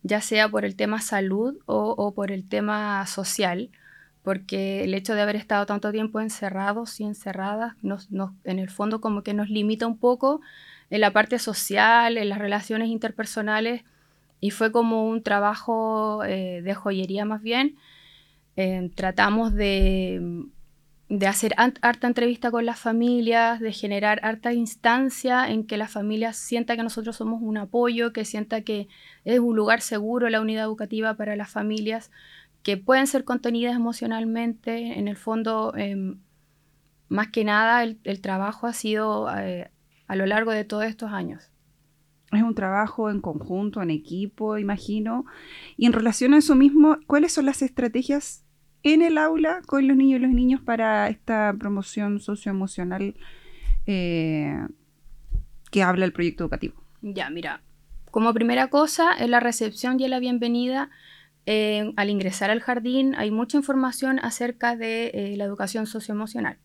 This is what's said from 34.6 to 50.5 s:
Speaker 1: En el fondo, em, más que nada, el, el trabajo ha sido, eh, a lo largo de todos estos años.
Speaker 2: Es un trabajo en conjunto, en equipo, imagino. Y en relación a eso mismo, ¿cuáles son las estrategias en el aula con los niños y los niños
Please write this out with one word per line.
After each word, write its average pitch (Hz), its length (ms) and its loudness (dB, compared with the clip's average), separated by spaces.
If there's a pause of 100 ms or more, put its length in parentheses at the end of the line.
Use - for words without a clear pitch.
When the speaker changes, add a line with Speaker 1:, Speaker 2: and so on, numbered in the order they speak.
Speaker 1:
En 202 80 -2
el 202 100 -6
fondo, 220 600 -2
em, 196 420 -6 (880)
más 214 200 0
que 220 160 0
nada, 226 400 4
el, 220 180 -6
el 196 180 -6
trabajo 202 460 -4
ha 233 60 -4
sido, 214 680 -2
eh, 180 320 -8 (360)
a 196 100 -4
lo 190 100 0
largo 220 240 0
de 214 140 0
todos 214 220 -4
estos 220 260 -8
años. 170 400 -10 (800)
Speaker 2:
Es 214 100 6
un 233 140 2
trabajo 208 540 -2
en 202 100 -2
conjunto, 190 600 -4
en 170 100 -2
equipo, 202 680 -4
imagino. 214 680 -2 (520)
Y 233 100 4
en 240 60 8
relación 240 420 4
a 302 40 12
eso 294 180 6
mismo, 294 500 8
¿cuáles 294 260 4
son 285 140 2
las 277 160 0
estrategias 262 840 -2 (380)
en 311 200 6
el 320 160 4
aula 311 480 2
con 277 200 4
los 269 100 6
niños 269 220 6
y 240 60 2
los 262 80 4
niños 254 300 4